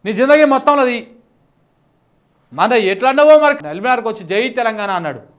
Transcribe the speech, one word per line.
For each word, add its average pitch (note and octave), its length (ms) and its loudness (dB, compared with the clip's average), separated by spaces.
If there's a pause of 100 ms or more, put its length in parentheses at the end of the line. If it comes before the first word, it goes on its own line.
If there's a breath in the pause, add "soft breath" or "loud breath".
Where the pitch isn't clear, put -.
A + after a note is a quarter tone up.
నీ G#3 80 -6
జిందగీ C#4 320 2
మొత్తంలో C#4 380 0
అది B3 140 -2 (1600)
మన F3 200 0
ఎట్లా G3+ 360 0
అన్నావో D4 300 6
మరి. D4 180 2 (140)
ఎల్బీనగర్కి A3+ 380 -4
వచ్చి A3 160 -8
"జై G3+ 240 -4
తెలంగాణ" A3 420 -6
అన్నాడు D#3+ 300 -6 (180)